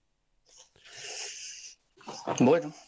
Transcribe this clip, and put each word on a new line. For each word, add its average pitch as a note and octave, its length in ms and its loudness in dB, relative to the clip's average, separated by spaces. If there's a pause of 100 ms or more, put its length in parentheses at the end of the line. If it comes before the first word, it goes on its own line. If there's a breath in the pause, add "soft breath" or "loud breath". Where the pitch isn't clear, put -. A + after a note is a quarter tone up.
(2500 loud breath)
Bueno, D3+ 320 6 (160 loud breath)